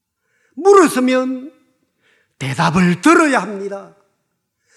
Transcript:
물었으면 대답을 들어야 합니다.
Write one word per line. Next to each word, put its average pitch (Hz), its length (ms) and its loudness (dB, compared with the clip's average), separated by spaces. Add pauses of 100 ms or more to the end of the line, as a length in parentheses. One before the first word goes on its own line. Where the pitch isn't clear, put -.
(560)
물었으면 262 1000 0 (840)
대답을 165 640 -2
들어야 302 400 2
합니다. 196 540 -12 (800)